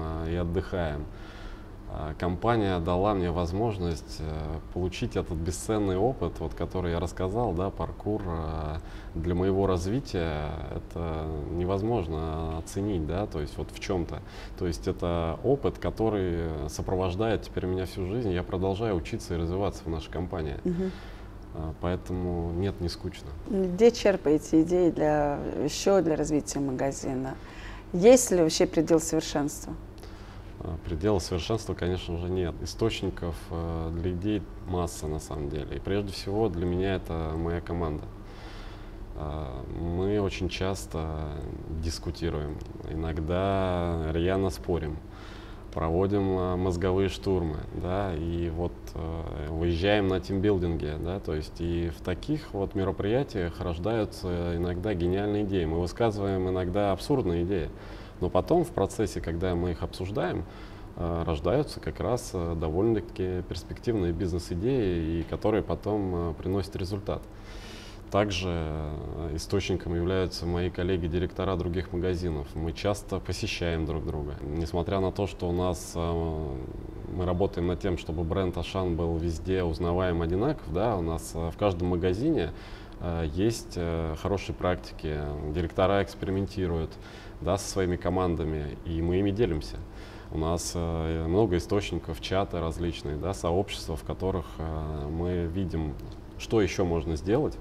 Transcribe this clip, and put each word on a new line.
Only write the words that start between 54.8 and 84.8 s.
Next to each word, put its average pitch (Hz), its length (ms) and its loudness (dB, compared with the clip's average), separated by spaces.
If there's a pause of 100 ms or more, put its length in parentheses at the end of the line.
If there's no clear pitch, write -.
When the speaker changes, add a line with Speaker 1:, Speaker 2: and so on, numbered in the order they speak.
Speaker 1:
гениальные 101 500 2
идеи. 95 220 2
Мы 80 140 2
высказываем 98 680 2
иногда 92 440 2
абсурдные 92 520 2
идеи, 87 260 0 (500)
но 90 100 2
потом 156 340 4
в - 60 -8
процессе, 95 500 0
когда 87 340 0
мы 87 180 2
их - 100 -4
обсуждаем, 98 600 -2 (520)
э, 85 280 0
рождаются 85 560 2
как - 200 -4
раз, 120 340 0
э, 85 240 0
довольно-таки 92 920 2
перспективные 90 640 0
бизнес-идеи, 87 1080 0
и - 40 0
которые 104 380 2
потом, 90 680 0
э, 80 40 -2
приносят 92 420 -2
результат. 90 460 -4 (880)
Также, 95 400 4
э, 78 840 -2
источником 87 580 0
являются 87 520 2
мои 87 240 2
коллеги-директора 90 840 0
других 87 360 -2
магазинов. 87 640 0
Мы 80 180 -2
часто 101 480 -2
посещаем 85 640 -2
друг 78 220 -2
друга. 73 340 -4
Несмотря 82 600 0
на 95 120 2
то, 104 140 0
что - 220 -4
у 87 40 2
нас, 90 420 0
э, 82 600 0 (600)
мы 92 120 0
работаем 87 400 2
над 87 140 0
тем, 90 180 2
чтобы 82 260 -2
бренд 87 320 0
Ашан 87 400 0
был 82 220 2
везде 85 440 0
узнаваем 87 600 2
одинаков, 92 500 0
да, 101 240 4
у 90 60 0
нас, 82 320 -2
э, 82 200 0
в - 40 -14
каждом 90 300 4
магазине, 92 600 2 (500)
э, 82 340 -2
есть, 110 420 0
э, 82 460 0
хорошие 92 340 -2
практики, 85 640 -2 (340)